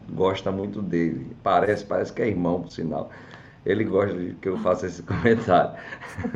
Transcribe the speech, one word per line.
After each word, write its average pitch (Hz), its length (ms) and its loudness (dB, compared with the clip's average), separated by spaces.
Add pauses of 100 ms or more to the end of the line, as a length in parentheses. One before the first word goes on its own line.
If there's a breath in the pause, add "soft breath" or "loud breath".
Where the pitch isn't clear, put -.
gosta 98 420 2
muito 101 300 -4
dele. 85 460 0 (160)
Parece, 98 420 4
parece 95 260 -2
que - 120 -2
é 120 40 2
irmão, 87 340 0
por 87 100 -12
sinal. 78 400 -6 (520 loud breath)
Ele 104 200 2
gosta 95 340 2
de 90 180 -6
que - 140 -6
eu 92 80 -2
faça 92 300 0
esse 82 180 -10
<laughs> - 0 -
comentário. 90 680 4 (640 loud breath)